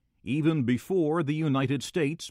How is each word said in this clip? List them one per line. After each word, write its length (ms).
even 440
before 560
the 220
United 380
States 480